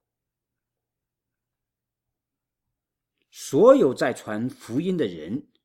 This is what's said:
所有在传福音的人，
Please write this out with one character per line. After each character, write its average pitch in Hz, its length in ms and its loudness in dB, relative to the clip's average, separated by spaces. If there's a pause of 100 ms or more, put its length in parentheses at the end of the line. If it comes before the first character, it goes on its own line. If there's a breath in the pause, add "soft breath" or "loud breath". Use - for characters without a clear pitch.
(3250)
所 214 440 4
有 170 160 2
在 127 220 -2
传 110 340 -8
福 127 320 -8
音 185 160 -4
的 143 120 -2
人， 87 400 -10 (180)